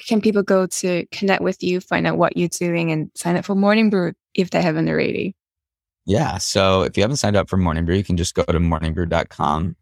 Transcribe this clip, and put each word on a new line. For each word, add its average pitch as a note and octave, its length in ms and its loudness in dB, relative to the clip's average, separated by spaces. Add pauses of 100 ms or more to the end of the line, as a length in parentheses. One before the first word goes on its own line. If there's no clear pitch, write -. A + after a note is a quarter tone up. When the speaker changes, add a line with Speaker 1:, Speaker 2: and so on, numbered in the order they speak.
Speaker 1:
can A3 140 2
people G#3 200 2
go F#3+ 240 2
to F3+ 460 -2
connect F#3+ 300 0
with F#3 200 -4
you, F3+ 180 0
find E3+ 260 -2
out E3 100 0
what E3+ 180 2
you're F3 140 0
doing, E3+ 440 -2
and D#3 220 -4
sign F3 220 -2
up - 80 -4
for G3+ 100 -4
Morning G#3 360 4
Brew F3+ 240 0 (180)
if F3+ 160 0
they E3+ 140 0
haven't D#3+ 260 0
already? D#3 480 -2 (680)
Speaker 2:
Yeah. G2+ 320 0
So F#2+ 440 2
if - 140 -2
you F#2+ 60 2
haven't B2+ 160 0
signed G#2 180 0
up F#2 140 0
for F#2+ 80 0
Morning E2 260 0
Brew, E2+ 100 0
you G2+ 80 2
can F2+ 140 -2
just E2+ 180 -2
go F2 80 0
to E2+ 160 0
morning D#2+ 360 0
brew F2 100 -2
dot E2 240 -2
com D#2+ 540 -2